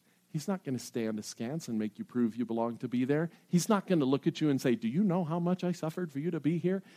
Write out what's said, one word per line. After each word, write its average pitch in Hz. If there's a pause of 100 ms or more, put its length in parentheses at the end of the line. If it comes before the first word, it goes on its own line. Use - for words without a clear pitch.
(320)
he's 156
not 190
gonna 131
stand 110
askance 117
and 113
make 107
you 113
prove 117
you 120
belong 113
to 131
be 123
there. 151 (160)
He's 175
not 202
gonna 165
look 135
at 156
you 151
and 131
say, 127
"Do 113
you 147
know 180
how 165
much 175
I 180
suffered 170
for 139
you 160
to 170
be 160
here?" 185 (140)